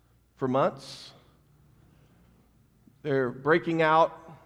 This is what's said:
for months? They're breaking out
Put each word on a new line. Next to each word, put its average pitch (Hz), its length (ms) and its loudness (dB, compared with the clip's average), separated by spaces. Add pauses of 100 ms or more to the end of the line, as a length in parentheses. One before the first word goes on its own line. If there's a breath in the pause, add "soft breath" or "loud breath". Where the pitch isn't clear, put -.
(380)
for 131 100 -4
months? - 640 -4 (1900 soft breath)
They're 135 260 -2
breaking 165 520 0
out 160 540 2 (100)